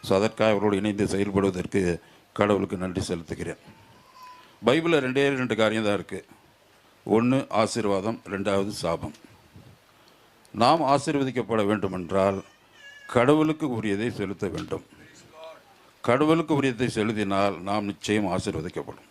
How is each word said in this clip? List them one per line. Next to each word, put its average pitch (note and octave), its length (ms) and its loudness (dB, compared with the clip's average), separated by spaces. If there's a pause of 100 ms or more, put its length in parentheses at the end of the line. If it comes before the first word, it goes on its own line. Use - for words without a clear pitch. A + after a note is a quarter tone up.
So - 160 0
அதற்காக A2 340 2
அவரோடு G2+ 260 2
இணைந்து G2+ 280 0
செயல்படுவதற்கு F#2+ 920 0 (340)
கடவுளுக்கு G2+ 440 2
நன்றி F#2 240 -4
செலுத்துகிறேன். E2 600 -8 (1040)
பைபிளில் D#3 400 4
ரெண்டே B2+ 180 2 (120)
ரெண்டு B2 200 -2
காரியம் A2 280 2
தான் G#2 100 2
இருக்கு. F#2 320 -6 (880)
ஒண்ணு B2 380 2
ஆசீர்வாதம், G#2 800 -2
ரெண்டாவது G2 380 -2
சாபம். G#2+ 460 -6 (1400)
நாம் C#3+ 280 4
ஆசீர்வதிக்கப்பட C3 840 0
வேண்டுமென்றால் F#2+ 760 0 (640)
கடவுளுக்கு D#3 600 2
உரியதை A2 440 -2
செலுத்த G2 360 -6
வேண்டும். E2 360 -8 (1200)
கடவுளுக்கு D#3 600 2
உரியதை B2 260 0
செலுத்தினால் G2+ 720 0
நாம் G2+ 240 -2
நிச்சயம் G#2 400 -2
ஆசீர்வதிக்கப்படும். E2+ 840 -6